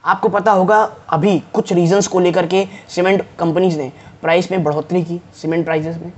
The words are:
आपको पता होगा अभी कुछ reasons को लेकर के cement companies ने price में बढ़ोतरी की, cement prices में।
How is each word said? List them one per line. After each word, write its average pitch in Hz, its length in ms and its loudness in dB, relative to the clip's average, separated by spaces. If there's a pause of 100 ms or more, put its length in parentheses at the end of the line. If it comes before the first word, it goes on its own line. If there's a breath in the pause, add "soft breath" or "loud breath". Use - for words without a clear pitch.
आपको 185 240 2
पता 202 220 2
होगा 196 280 4 (300)
अभी 165 280 2 (160)
कुछ - 200 -2
reasons 175 340 2
को 185 120 0
लेकर 175 280 2
के 190 180 0 (240 loud breath)
cement 190 340 0 (160)
companies 170 380 0
ने 135 140 -6 (300 loud breath)
price 180 300 0
में 180 120 -2
बढ़ोतरी 156 400 -2
की, 170 180 -8 (200)
cement 160 240 -2
prices 165 320 -4
में। 170 200 -12